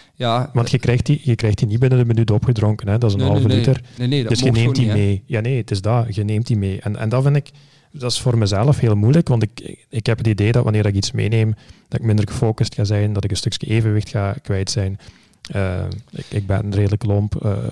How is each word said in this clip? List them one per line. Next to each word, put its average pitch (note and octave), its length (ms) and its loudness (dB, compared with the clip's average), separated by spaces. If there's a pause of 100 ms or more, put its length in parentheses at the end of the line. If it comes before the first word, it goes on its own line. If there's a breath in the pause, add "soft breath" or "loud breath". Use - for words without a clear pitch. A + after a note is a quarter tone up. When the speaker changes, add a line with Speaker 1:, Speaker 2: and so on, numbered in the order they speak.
(160 loud breath)
Speaker 1:
Ja, B2 380 -2
Speaker 2:
Want A#2 180 0
je B2 80 2
krijgt A#2+ 260 0
die, D3 180 2
je A#2 120 2
krijgt G#2+ 220 2
die A#2+ 100 0
niet G#2+ 120 -2
binnen B2+ 200 4
een A#2+ 80 4
minuut A2+ 240 2
opgedronken, G#2+ 560 0
hè. G2+ 100 2
Dat A#2 120 2
is G2+ 60 2
een G2+ 60 -2
Speaker 1:
nee, - 80 2
Speaker 2:
halve - 180 2
Speaker 1:
nee, G2+ 100 2
nee. A#2+ 80 0
Speaker 2:
liter. B2+ 180 2 (140)
Speaker 1:
Nee, B2 100 -4
nee, C#3 140 0
dat A2 80 -4
Speaker 2:
Dus B2 100 -2
je C3 60 0
Speaker 1:
mocht A#2 120 2
Speaker 2:
neemt A#2+ 200 2
Speaker 1:
gewoon A#2 160 2
Speaker 2:
die - 40 -
Speaker 1:
niet, G#2 60 2
hè. G2+ 60 2
Speaker 2:
mee. G2 160 -2
Ja, A2+ 140 -2
nee, B2 180 -2
het A2 140 -6
is G2 100 -2
dat. A2+ 340 0
Je G#2+ 80 -2
neemt G#2+ 240 -2
die A2+ 100 0
mee. G2 240 -2
En, G#2 140 -6
en A2 140 -4
dat B2+ 140 0
vind C#3+ 120 2
ik, C#3+ 160 -4 (400 loud breath)
dat B2 200 -6
is - 80 -4
voor A#2+ 180 0
mezelf G#2+ 420 2
heel A2+ 160 2
moeilijk, B2 320 4
want A#2 160 2
ik, - 460 -10
ik A2 160 -6
heb A#2 120 0
het A2+ 100 -2
idee G#2 240 2
dat A#2+ 120 2
wanneer G#2+ 220 2
ik G2+ 100 0
iets G2+ 160 0
meeneem, A2 420 0 (340 loud breath)
dat - 120 -4
ik - 60 -6
minder G#2+ 220 2
gefocust - 480 -2
ga G#2 80 -2
zijn, G#2 300 0
dat G2+ 100 -2
ik G2 80 -4
een G2+ 60 -2
stukje - 300 -6
evenwicht G#2+ 420 0
ga G2+ 320 -2
kwijt F#2+ 300 -4
zijn. F#2+ 280 -4 (520 loud breath)
Eh, F#2 320 -4 (280)
ik, - 180 -12
ik G2+ 180 -4
ben G2+ 260 -2
redelijk G2+ 300 0
lomp, G2+ 320 0
eh, G2+ 220 -2 (140)